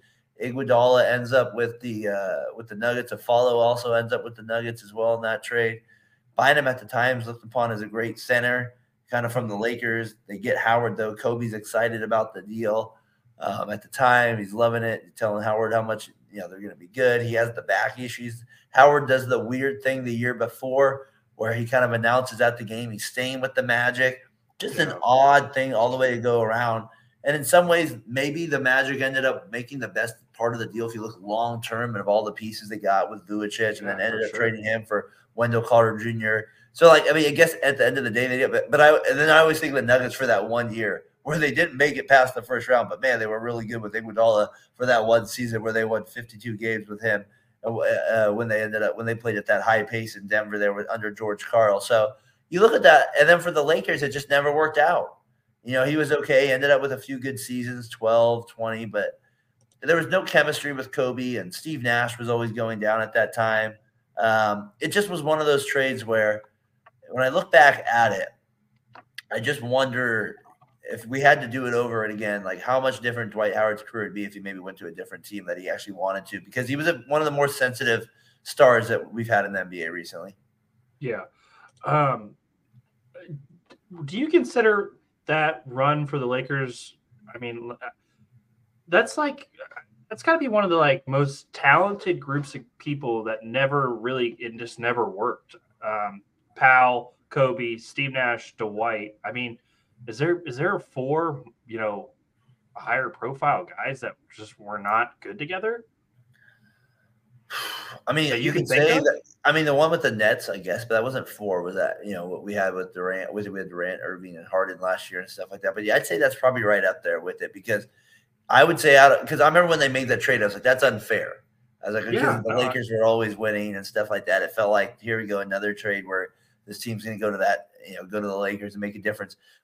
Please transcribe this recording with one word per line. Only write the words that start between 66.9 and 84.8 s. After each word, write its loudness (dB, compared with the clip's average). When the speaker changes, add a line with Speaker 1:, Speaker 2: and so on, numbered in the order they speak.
Speaker 1:
when -2
I 2
look -2
back 8
at 4
it, -6
I -6
just -2
wonder -2
if -10
we -6
had 6
to -8
do -4
it -2
over 0
and -4
again, -4
like, -6
how 0
much -2
different -4
Dwight 0
Howard's 0
career -8
would -10
be -6
if -12
he -16
maybe -12
went -14
to -14
a -12
different -16
team -14
that -6
he -10
actually -8
wanted -4
to, -14
because -8
he -4
was -4
a, -2
one 0
of -2
the 0
more 2
sensitive -2
stars 6
that -4
we've -6
had 2
in -8
the -2
N -8
B -8
A -6
recently. -14
Speaker 2:
Yeah. -6
Um, -2
do -10
you -4
consider 2